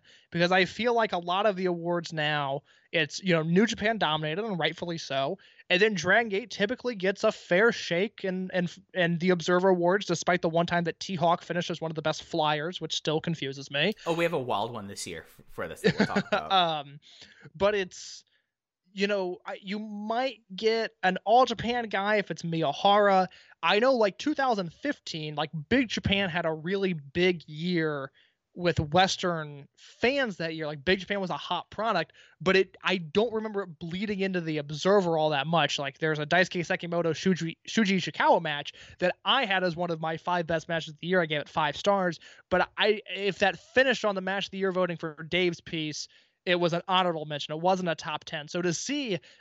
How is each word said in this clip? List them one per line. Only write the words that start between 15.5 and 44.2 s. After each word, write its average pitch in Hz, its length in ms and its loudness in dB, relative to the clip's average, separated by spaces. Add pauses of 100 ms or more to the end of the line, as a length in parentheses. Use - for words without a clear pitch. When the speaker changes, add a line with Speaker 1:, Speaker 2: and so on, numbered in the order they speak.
Speaker 2:
for 98 160 -8
this 80 140 -10
that - 180 2
we'll 214 100 2
talk - 180 -2
about. 175 260 -2
Speaker 1:
<laughs> - 0 -
Um, 151 480 0 (540)
but 196 200 2
it's, - 500 -8 (680)
you 202 140 -2
know, 190 300 -2 (100)
I, 196 160 -10
you 202 160 -6
might 220 640 -6 (160)
get 220 360 0 (100)
an 185 240 2
All 240 180 8
Japan 233 440 -4
guy 202 280 0
if 196 140 0
it's 165 120 -8
Miyahara. 185 840 4 (340)
I 190 180 4
know, 262 140 4
like, 214 240 2
two 302 160 -2
thousand 208 380 0
fifteen, 156 600 -8
like, 156 160 -4 (180)
Big 247 200 2
Japan 196 420 0
had 170 160 -2
a 160 60 -2
really 185 420 -2
big 165 520 0
year 156 640 -4 (440)
with 175 260 0
Western 160 960 0
fans 247 600 -2
that 165 180 -6
year. 160 120 -6
Like, 147 180 -10
Big 185 160 2
Japan 202 200 -4
was 180 100 -4
a 147 60 -4
hot - 340 -6
product, 202 420 -2 (280)
but 185 160 4
it, 190 260 2
I 180 160 0
don't 202 340 0
remember 214 300 -4
it 180 160 -12
bleeding 190 420 -6
into 190 200 -2
the 160 180 -4
Observer 165 600 2
all 156 120 2
that 143 180 0
much. 156 300 2
Like, 139 200 -6
there's 156 200 0
a 151 80 -4
Daisuke 175 400 2
Sekimoto 170 440 -2
Shuji, 165 460 0 (120)
Shuji 196 300 2
Ishikawa 247 420 2
match 147 320 -6 (280)
that 180 240 0
I 240 200 2
had 190 200 0
as 170 120 0
one 175 140 -4
of 160 100 -4
my 160 160 -4
five 175 300 -2
best 160 220 -4
matches 160 260 -4
of - 60 -20
the 165 80 -8
year. 185 120 4
I 165 60 2
gave 151 140 -2
it - 80 -10
five 151 280 -2
stars, 190 420 0 (320)
but 180 180 2 (100)
I, 208 220 2 (140)
if 196 260 -4
that 190 180 2 (160)
finished 254 300 2
on 202 100 0
the 190 60 -6